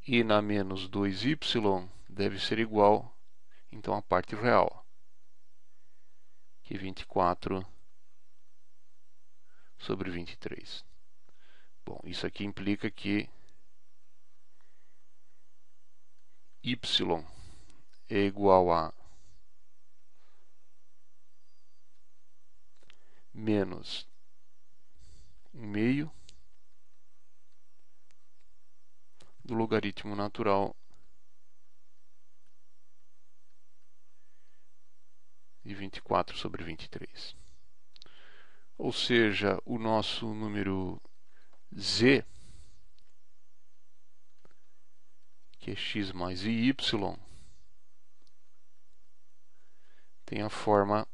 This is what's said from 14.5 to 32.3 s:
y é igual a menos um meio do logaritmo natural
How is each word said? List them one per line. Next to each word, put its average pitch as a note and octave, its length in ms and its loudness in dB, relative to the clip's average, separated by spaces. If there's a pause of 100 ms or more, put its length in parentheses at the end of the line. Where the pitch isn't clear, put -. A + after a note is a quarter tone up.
y A#2+ 160 0 (1300)
é G2+ 160 8
igual F#2+ 480 10
a D#2+ 200 4 (4000)
menos G#2 720 2 (1500)
um A2+ 140 -4
meio B2 440 4 (3250)
do B2 80 -2
logaritmo G#2+ 640 2
natural G2+ 600 4 (4000)